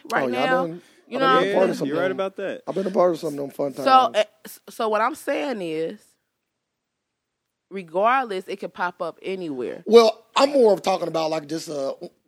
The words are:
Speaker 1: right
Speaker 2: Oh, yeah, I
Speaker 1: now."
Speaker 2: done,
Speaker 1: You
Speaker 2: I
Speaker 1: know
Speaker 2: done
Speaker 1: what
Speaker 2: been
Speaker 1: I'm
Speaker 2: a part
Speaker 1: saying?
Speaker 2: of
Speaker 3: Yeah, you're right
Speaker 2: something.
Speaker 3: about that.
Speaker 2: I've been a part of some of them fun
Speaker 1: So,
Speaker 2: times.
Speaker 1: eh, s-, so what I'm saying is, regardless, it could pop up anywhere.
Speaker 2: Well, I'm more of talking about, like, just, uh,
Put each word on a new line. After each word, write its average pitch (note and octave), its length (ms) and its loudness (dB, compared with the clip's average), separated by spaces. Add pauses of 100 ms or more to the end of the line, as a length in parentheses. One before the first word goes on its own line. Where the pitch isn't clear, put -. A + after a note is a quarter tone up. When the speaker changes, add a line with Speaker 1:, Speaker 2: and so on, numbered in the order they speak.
Speaker 1:
right B3+ 200 -2
Speaker 2:
Oh, B3+ 40 -2
yeah, B3 140 -2
I C4 40 0
Speaker 1:
now." C4 200 0
Speaker 2:
done, E3+ 160 -12 (260)
Speaker 1:
You A3+ 100 -8
Speaker 2:
I - 20 0
Speaker 1:
know C4+ 60 2
Speaker 2:
done C4 80 4
Speaker 1:
what B3+ 60 6
Speaker 2:
been F#3+ 80 0
Speaker 1:
I'm - 0 -
Speaker 2:
a G3+ 40 -2
part F#3 140 4
Speaker 1:
saying? - 40 0
Speaker 2:
of - 100 -4
Speaker 3:
Yeah, E3 60 -2
you're C#3+ 100 -2
right E3+ 80 0
Speaker 2:
something. F#3+ 80 0
Speaker 3:
about F#3+ 240 -4
that. E3 300 -8
Speaker 2:
I've C#3 80 -6
been F#3+ 120 -2
a - 40 -4
part F3+ 220 4
of D#3 60 -4
some E3 120 -6
of D3 60 -10
them C#3 140 -6
fun C#3 240 -6
Speaker 1:
So, D#3 100 -10
Speaker 2:
times. C4 320 6
Speaker 1:
eh, G#3 80 2 (200)
s-, - 160 -18 (100)
so A3+ 180 -4
what G#3+ 120 2
I'm B3 140 0
saying C#4+ 460 -4
is, E3 400 -6 (1700)
regardless, G3 800 0
it F#3+ 80 -8
could F#3 180 -10
pop F3+ 280 -6
up D#3+ 200 -8
anywhere. D3+ 640 -8
Speaker 2:
Well, A3 380 6 (120)
I'm C#4 140 4
more B3 220 6
of F#3 100 0
talking F3 260 0
about, D#3+ 220 -2
like, D#3 180 -6
just, D#3 200 -8
uh, C#3 260 -6 (340)